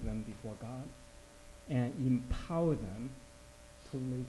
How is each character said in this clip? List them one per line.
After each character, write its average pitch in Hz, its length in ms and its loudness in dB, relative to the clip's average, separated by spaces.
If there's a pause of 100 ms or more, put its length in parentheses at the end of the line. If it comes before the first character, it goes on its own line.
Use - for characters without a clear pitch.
them 110 180 0
before 107 340 -6
God 127 300 -6 (800)
and 123 320 6
empowered 147 800 4
them 107 320 -4 (800)
to 135 80 0
live 127 300 0